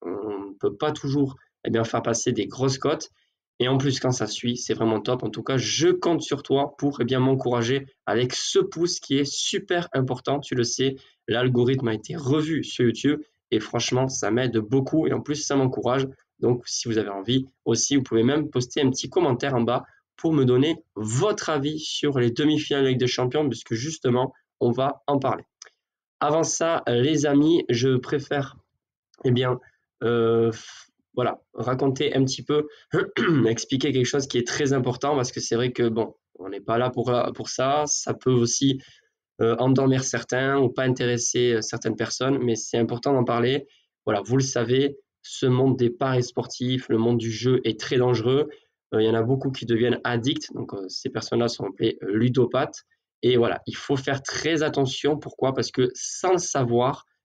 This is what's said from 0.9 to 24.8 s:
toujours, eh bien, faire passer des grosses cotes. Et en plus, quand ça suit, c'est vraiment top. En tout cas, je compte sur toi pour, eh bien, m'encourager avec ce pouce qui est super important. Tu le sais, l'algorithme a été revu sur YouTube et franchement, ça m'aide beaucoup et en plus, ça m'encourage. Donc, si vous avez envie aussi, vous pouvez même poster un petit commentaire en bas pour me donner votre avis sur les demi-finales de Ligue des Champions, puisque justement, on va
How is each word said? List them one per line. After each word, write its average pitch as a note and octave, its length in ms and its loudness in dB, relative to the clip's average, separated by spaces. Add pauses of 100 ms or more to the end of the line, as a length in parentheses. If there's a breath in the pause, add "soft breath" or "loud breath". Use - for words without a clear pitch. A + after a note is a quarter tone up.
toujours, C#3 460 -2 (260 soft breath)
eh A2+ 60 -6
bien, A2+ 140 0
faire A#2 180 -2
passer A#2 300 -2
des G#2 160 -2
grosses C3 320 -2
cotes. D#3 320 -2 (480)
Et B2 80 2
en C3+ 100 4
plus, C3+ 220 0
quand B2+ 120 0
ça A2 140 -2
suit, A#2+ 320 -4
c'est - 160 -4
vraiment A2 260 2
top. B2 240 -2
En A2 60 -4
tout A2 140 -8
cas, C3+ 120 -2
je C3 340 2
compte E3+ 320 2
sur C#3 200 -4
toi C#3 360 0
pour, C#3 220 -2
eh A#2+ 60 0
bien, B2+ 140 2
m'encourager C3 680 2 (220 loud breath)
avec A#2+ 260 0
ce - 240 -2
pouce E3+ 420 0
qui C#3 200 0
est C#3 120 0
super - 640 -2
important. C3 460 -2
Tu C#3 160 -8
le B2 80 2
sais, C3+ 320 -2 (320 loud breath)
l'algorithme B2 600 2
a A2+ 60 0
été B2+ 220 -8
revu D3+ 480 0
sur - 220 0
YouTube C#3+ 360 0 (300 loud breath)
et A2 80 2
franchement, A#2+ 480 -2
ça G#2 240 -4
m'aide A#2+ 260 0
beaucoup C3+ 480 0
et C3+ 80 0
en A#2+ 80 -2
plus, D3 140 -4
ça C#3+ 200 -2
m'encourage. C3 520 0 (320 loud breath)
Donc, A#2+ 280 0
si - 200 -6
vous A2 100 -2
avez G2+ 120 0
envie A2 360 -2 (180)
aussi, A#2 320 0
vous C3+ 80 2
pouvez A2 200 2
même C#3+ 260 2
poster B2+ 320 -2
un C3 80 4
petit C3 200 -4
commentaire C#3 440 0
en A#2+ 80 2
bas A#2+ 220 0 (340 soft breath)
pour E3 160 0
me C#3 100 4
donner C3+ 400 4 (120)
votre C3+ 540 -2
avis D3+ 300 -2
sur C#3+ 400 -2
les A#2+ 120 4
demi-finales D3 520 2
de C3 60 4
Ligue B2+ 100 2
des B2 80 2
Champions, B2+ 400 0
puisque A#2 280 -4
justement, B2+ 580 -2 (260 soft breath)
on A#2+ 120 2
va C3+ 360 -2